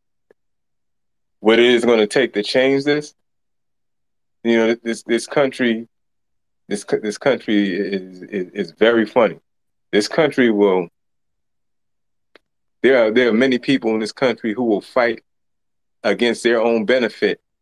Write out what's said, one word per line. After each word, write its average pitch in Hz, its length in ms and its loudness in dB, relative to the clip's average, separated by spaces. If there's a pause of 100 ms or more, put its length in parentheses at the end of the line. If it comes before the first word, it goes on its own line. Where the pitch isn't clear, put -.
(1400)
what 110 200 4
it 117 60 6
is 120 200 2
gonna 113 220 4
take 120 280 -2
to 104 80 -2
change 135 420 0
this, 147 300 -2 (1300)
you 117 140 0
know, 113 260 2
this, 113 220 -8
this 113 220 -2
country, 123 640 -2 (800)
this - 200 -8
c-, - 100 -2
this 104 200 -6
country 107 540 -2
is, 92 500 -8
is, 92 280 -8
is 98 220 -8
very 113 340 2
funny. 104 320 0 (540)
This 104 160 0
country 139 420 0
will, 98 380 0 (1900)
there 120 240 4
are, 110 60 0
there 123 160 2
are 113 40 2
many 123 260 2
people 127 360 -2
in 110 60 -2
this 107 120 -8
country 117 400 -2
who 123 120 -4
will 107 160 0
fight 120 420 -2 (800)
against 110 400 -2
their 117 180 2
own 113 240 0
benefit 110 560 -2 (220)